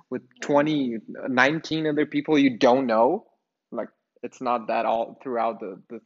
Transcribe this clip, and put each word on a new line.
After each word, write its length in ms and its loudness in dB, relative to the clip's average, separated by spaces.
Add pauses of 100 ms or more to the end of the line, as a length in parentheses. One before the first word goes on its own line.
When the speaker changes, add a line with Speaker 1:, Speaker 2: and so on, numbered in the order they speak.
Speaker 1:
with 140 -6
Speaker 2:
Mm-hmm. 180 -20
Speaker 1:
twenty, 560 0 (300)
nineteen 600 0
other 180 0
people 340 0
you 180 4
don't 280 4
know. 420 2 (440)
Like, 180 -8 (340)
it's 160 -12
not 280 -2
that 180 0
all 360 -2
throughout 380 -4
the, 300 -12
the 160 -14